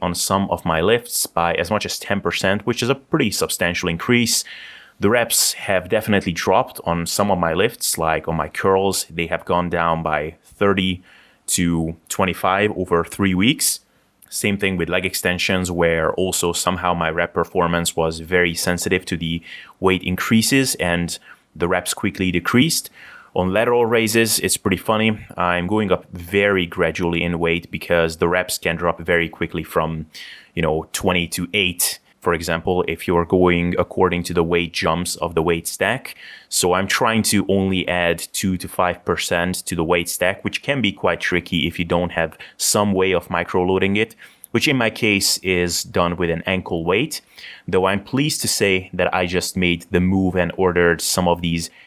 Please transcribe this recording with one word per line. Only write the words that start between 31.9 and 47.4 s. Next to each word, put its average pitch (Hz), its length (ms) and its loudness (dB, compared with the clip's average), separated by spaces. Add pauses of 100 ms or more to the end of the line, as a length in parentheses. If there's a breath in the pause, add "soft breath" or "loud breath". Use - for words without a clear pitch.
for 85 140 2
example, 85 520 -2
if 80 200 -6
you're 85 180 2
going 87 540 4
according 87 460 0
to 85 100 -6
the 87 80 4
weight 85 280 0
jumps 85 440 -2
of 85 180 -4
the 82 80 0
weight 82 260 0
stack. 117 460 -4 (340 loud breath)
So - 260 0
I'm 92 120 2
trying 110 380 2
to 101 260 2
only 95 380 2
add 85 320 2
two - 360 -2
to 90 120 -8
five 90 360 -2
percent 87 600 -2
to 92 100 -6
the 85 80 0
weight 85 260 0
stack, 92 340 -2
which - 180 -4
can 143 180 -2
be 101 120 2
quite 87 280 -2
tricky 85 460 -2
if 85 140 -4
you 87 60 -2
don't 87 260 0
have 82 260 -2 (200 loud breath)
some 104 360 0
way 92 200 2
of 85 160 -2
microloading 95 680 0
it, 113 180 -2 (360 loud breath)
which 117 160 0
in 139 100 2
my 113 140 2
case 104 480 0
is 87 420 0
done 87 360 0
with 87 120 0
an 85 160 -2
ankle 90 400 -2
weight, 110 360 0 (460 loud breath)